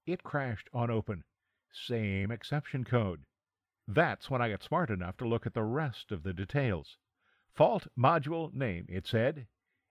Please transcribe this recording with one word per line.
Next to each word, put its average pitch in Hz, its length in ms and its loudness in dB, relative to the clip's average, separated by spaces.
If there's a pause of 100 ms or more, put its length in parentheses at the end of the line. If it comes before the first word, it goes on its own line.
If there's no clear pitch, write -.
It 175 200 -4
crashed 131 500 -4
on 120 160 0
open. 104 320 -2 (500)
Same 104 600 -2
exception 135 500 -4
code. 101 400 0 (640)
That's 123 420 2
when 127 140 2
I 117 80 2
got 98 140 -6
smart 165 260 0
enough 90 280 -4
to 123 100 -2
look 113 180 0
at 113 80 -6
the 113 80 0
rest 123 480 -2
of 85 140 -6
the 95 100 -2
details. 98 600 -2 (580)
"Fault - 320 4 (100)
module 156 560 2
name," 101 360 -2
it 92 180 -6
said, 123 400 2 (440)